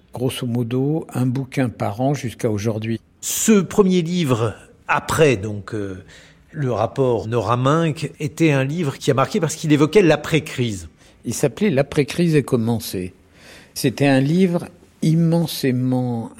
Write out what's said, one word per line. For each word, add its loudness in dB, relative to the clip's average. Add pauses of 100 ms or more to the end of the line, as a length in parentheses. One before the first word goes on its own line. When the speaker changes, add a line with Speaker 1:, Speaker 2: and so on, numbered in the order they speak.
(120)
Speaker 1:
grosso -4
modo, -2
un 0
bouquin -2
par -6
an 0
jusqu'à -4
aujourd'hui. -4 (200)
Speaker 2:
Ce 2
premier 2
livre, 0 (320)
après 2
donc, -8
euh, -8 (480)
le -4
rapport 0
Nora 0
Munk, 0
était 0
un 2
livre -4
qui -2
a 6
marqué 0
parce 2
qu'il 0
évoquait 6
l'après-crise. 0 (380)
Speaker 1:
Il -4
s'appelait 0
L'après-crise 0
est 4
commencée. -2 (600)
C'était 0
un 4
livre 2 (360)
immensément 0